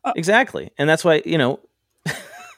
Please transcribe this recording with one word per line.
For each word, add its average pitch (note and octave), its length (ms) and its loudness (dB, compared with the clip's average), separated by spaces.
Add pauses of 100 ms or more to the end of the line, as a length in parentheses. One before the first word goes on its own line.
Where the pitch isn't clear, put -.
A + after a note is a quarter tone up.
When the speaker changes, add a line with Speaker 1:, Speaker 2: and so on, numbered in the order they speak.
Speaker 1:
Uh, B3 120 -2
Speaker 2:
Exactly. F#3+ 600 0
And D3 100 0
that's D#3 160 2
why, D#3+ 220 4
you E3 100 0
know, C3+ 240 0 (440)
<laughs> - 60 -6 (460)